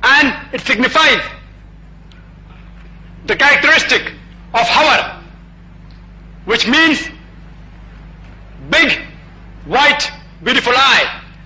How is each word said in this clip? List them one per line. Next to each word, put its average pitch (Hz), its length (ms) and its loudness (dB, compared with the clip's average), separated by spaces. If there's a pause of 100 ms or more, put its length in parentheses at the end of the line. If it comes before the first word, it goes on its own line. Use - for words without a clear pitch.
And 285 320 2 (180)
it - 100 -6
signifies 254 600 0 (2000)
the 202 100 0
characteristic 277 760 2 (420)
of 233 120 2
hawar, 269 560 0 (1200)
which 220 200 -2
means 311 420 2 (1600)
big, 311 280 2 (680)
white, 285 440 0 (320)
beautiful 240 320 -2
eye 254 480 0 (240)